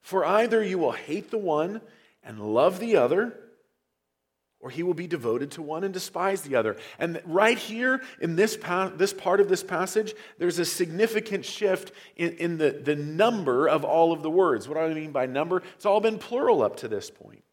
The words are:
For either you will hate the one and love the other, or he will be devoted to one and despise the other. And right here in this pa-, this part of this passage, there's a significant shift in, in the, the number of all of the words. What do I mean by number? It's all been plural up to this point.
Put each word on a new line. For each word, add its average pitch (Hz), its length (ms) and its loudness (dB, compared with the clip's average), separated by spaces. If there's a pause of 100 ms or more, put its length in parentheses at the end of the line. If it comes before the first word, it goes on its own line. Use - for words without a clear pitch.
For 185 240 0
either 220 380 4
you 185 140 -2
will 147 140 2
hate 175 400 -8
the 226 60 -4
one 185 440 -2 (420)
and 107 300 -8
love 180 260 4
the 220 180 2
other, 175 400 2 (1200)
or 131 100 -14
he 135 120 -8
will 180 120 0
be 170 140 -6
devoted 135 440 -2
to 165 100 -12
one 156 220 -6
and 196 100 -4
despise 185 480 -2
the 139 140 -4
other. 110 220 2 (220)
And 170 260 -4
right 202 320 4
here 254 440 -2 (200)
in 165 160 -2
this 214 180 2
pa-, 180 400 -4
this 190 180 2
part 190 280 2
of 196 80 4
this 185 120 2
passage, 185 540 -2 (220)
there's 170 200 0
a 170 80 0
significant 196 800 -2
shift 190 460 -2 (240)
in, 170 220 -2
in 170 200 -4
the, 151 140 4
the 147 240 -2
number 156 720 2
of 147 160 2
all 165 300 4
of 151 100 -6
the 156 80 -2
words. 143 360 2
What 151 80 -8
do 160 60 -2
I 160 120 -2
mean 156 180 -8
by 131 140 0
number? 160 360 -2 (140)
It's - 100 -16
all 208 140 4
been 220 180 0
plural 240 460 2
up 101 140 0
to 123 100 -12
this 104 240 -8
point. - 420 -20